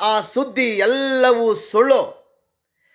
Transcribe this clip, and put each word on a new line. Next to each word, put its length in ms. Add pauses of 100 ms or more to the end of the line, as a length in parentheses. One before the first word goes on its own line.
ಆ 200
ಸುದ್ದಿ 420
ಎಲ್ಲವೂ 920
ಸುಳ್ಳು. 720 (680)